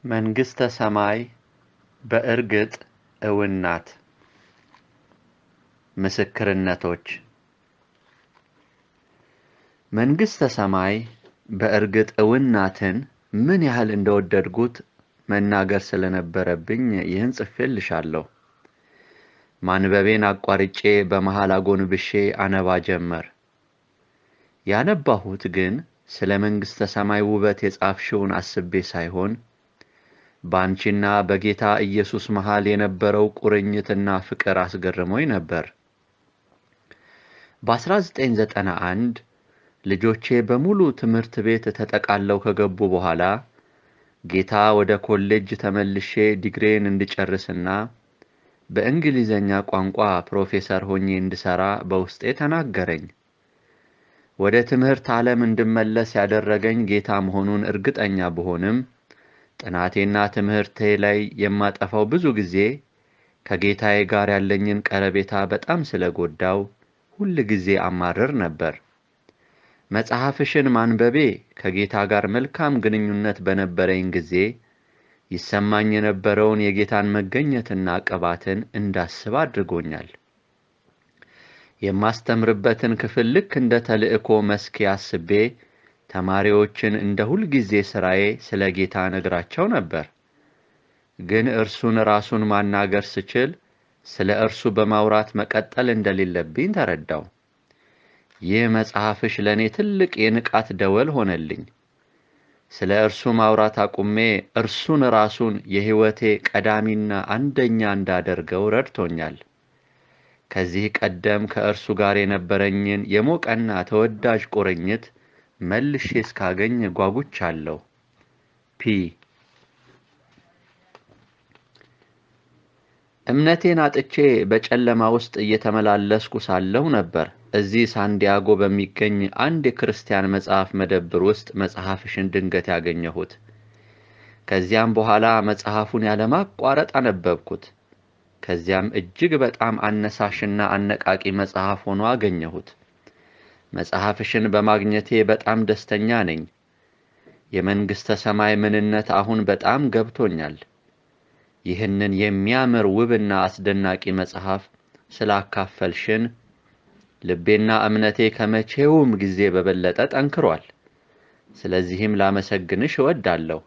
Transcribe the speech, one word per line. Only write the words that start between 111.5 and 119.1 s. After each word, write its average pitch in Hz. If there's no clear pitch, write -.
ጋር 101
የነበረኝን 101
የሞቀና 113
ተወዳጅ 110
ቁርኝት 95
መልሼ 123
እስካገኝ 101
ጓጉቻለሁ። 87
ፒ 117